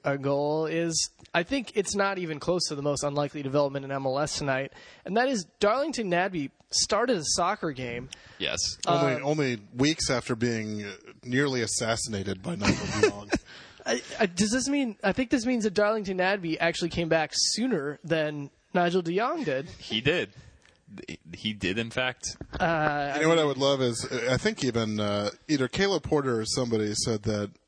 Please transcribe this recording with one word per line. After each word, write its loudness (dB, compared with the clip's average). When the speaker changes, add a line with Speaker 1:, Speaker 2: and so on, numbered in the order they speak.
Speaker 1:
a 2
goal 0
is, 0
I 4
think -4
it's 0
not 0
even -4
close 0
to -6
the -4
most 0
unlikely -2
development 0
in -6
M -2
L 0
S -2
tonight, -2
and -4
that 4
is 0
Darlington 2
Nagbe 0
started 2
a -4
soccer 0
game. -8
Speaker 2:
Yes. -2
Speaker 3:
Only, 4
Speaker 1:
Um, -6
Speaker 3:
only 2
weeks 2
after 0
being -2
nearly 2
assassinated -2
by -6
Nigel 2
de 6
Jong. -8
<laughs> 2
Speaker 1:
I, 0
I, 4
does 2
this 0
mean, 0
I 4
think -2
this 2
means 2
that 0
Darlington 2
Nagbe 0
actually 0
came -2
back 4
sooner 0
than -2
Nigel 4
de -2
Jong 0
did. -2
Speaker 2:
He -4
did. 2
He -6
did, -2
in -4
fact. -4
Speaker 1:
Uh, 0
Speaker 3:
You -2
know 4
what 6
I 6
would 0
love 2
is, 0
I 4
think 0
even, 0
uh, 0
either 2
Caleb 0
Porter 0
or -4
somebody 0
said -2
that, -2